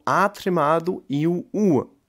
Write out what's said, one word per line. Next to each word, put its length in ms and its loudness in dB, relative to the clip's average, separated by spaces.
A 240 2
tremado 800 -2
e 200 0
o 260 -2
U. 320 2